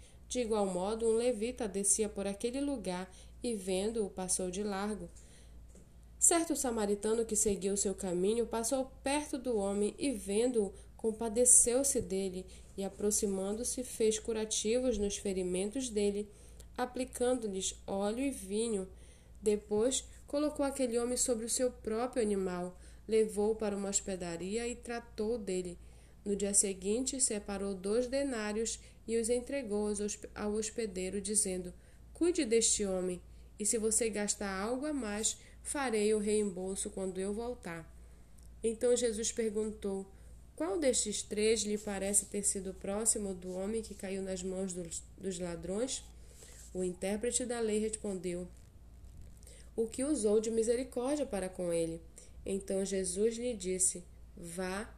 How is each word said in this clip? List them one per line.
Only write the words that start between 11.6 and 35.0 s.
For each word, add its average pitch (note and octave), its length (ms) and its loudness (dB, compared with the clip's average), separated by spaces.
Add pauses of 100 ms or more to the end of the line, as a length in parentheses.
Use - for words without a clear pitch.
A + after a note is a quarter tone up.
dele F#3 460 -2 (300)
e, G3 80 -4
aproximando-se, G3+ 1000 0
fez A3 360 2
curativos A3 800 2
nos G3+ 220 0
ferimentos G3 720 0
dele, G3+ 380 2 (500)
aplicando-lhes B3 960 0 (120)
óleo G3+ 340 0
e C#4 100 2
vinho. G3+ 580 0 (540)
Depois, G#3 600 2 (220)
colocou D4 380 2
aquele C4 340 2
homem B3 180 0
sobre A#3 280 2
o A3+ 60 -4
seu B3+ 200 2
próprio A#3+ 520 -2
animal, F#3 560 0 (280)
levou-o G#3+ 500 4
para G#3 200 0
uma G3 140 -2
hospedaria F#3 760 -2
e A#3+ 100 -4
tratou A#3 600 -4
dele. F#3 400 -2 (480)
No G3+ 120 2
dia G3+ 180 0
seguinte, G#3 640 2
separou G3+ 540 0
dois G#3 320 2
denários A#3 720 0 (280)
e A3+ 120 2
os A3 100 2
entregou A#3+ 600 0
aos G#3 100 0
hosp-, G#3 340 -4
ao G#3 200 -2
hospedeiro, G3+ 680 -2
dizendo: F#3 540 0 (400)
"Cuide E4+ 300 2
deste G#3+ 420 4
homem, F3+ 340 0 (380)
e G#3 80 0
se A#3+ 100 2
você A3 320 2
gastar G3+ 480 -2
algo A#3+ 300 -2
a D4+ 60 -2
mais, A3 440 -2 (280)